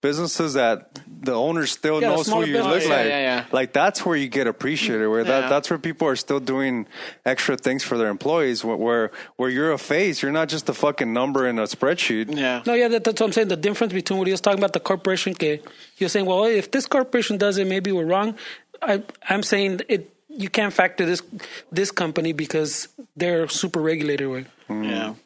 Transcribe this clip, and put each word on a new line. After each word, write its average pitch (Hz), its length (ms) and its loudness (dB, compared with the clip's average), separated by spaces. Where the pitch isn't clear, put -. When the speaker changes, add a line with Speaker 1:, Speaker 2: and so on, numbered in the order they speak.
Speaker 1:
businesses 151 500 -2
that 117 460 0
the 131 100 -2
owner 151 320 0
still 151 380 0
Speaker 2:
Yeah, 233 80 2
Speaker 1:
knows 160 160 2
who 214 60 0
Speaker 2:
smaller - 120 2
Speaker 1:
you 143 140 0
look - 60 2
Speaker 2:
businesses. - 160 2
Speaker 1:
like. 131 160 4
Speaker 3:
Yeah, 143 140 0
yeah, 127 160 0
yeah. 120 160 -2
Speaker 1:
Like, 127 200 0
that's 175 320 2
where 175 100 2
you 139 140 0
get 131 180 0
appreciated, 113 640 -2
where 113 160 2
that, 131 200 2
Speaker 3:
Yeah. 127 40 -2
Speaker 1:
that's 139 220 2
where 165 80 0
people 160 300 -2
are 131 80 2
still 139 240 -2
doing 131 460 -2
extra 131 320 0
things 131 280 -2
for 123 120 -2
their 113 120 2
employees, 127 540 0
where, 113 140 -2
where, 113 340 0
where 127 120 0
you're 143 240 0
a 139 60 -2
face. 160 420 0
You're 139 100 0
not 156 200 0
just 160 180 -4
a 143 60 0
fucking 139 400 0
number 131 340 2
in 117 100 0
a 107 40 2
spreadsheet. 123 760 0
Speaker 3:
Yeah. 127 300 0
Speaker 2:
No, 240 80 2
yeah, 240 140 4
that, 226 160 0
that's 226 140 0
what 220 100 2
I'm 190 40 -2
saying. 220 160 2
The 180 80 0
difference 202 380 -2
between 190 240 -2
what 190 80 0
he 190 60 2
was 185 100 -2
talking 202 160 4
about, 196 160 2
the 175 60 0
corporation, 190 520 0
que 151 280 0
you're 185 140 0
saying, 196 160 2
"Well, 190 180 4
if 220 260 2
this 269 160 0
corporation 254 520 0
does 202 180 2
it, 196 100 2
maybe 190 240 0
we're 180 140 2
wrong." 202 320 2
I, 208 200 0
I'm 190 120 2
saying 196 460 0
it, 196 220 -2
you 208 220 -8
can't 208 240 0
factor 180 320 2
this, 175 160 0
this 196 180 0
company 165 420 -2
because 151 560 -2
they're 165 320 0
super - 320 -2
regulated, 151 480 0
güey. 131 160 -6
Speaker 1:
Mm. 107 220 -4
Speaker 3:
Yeah. 110 240 -6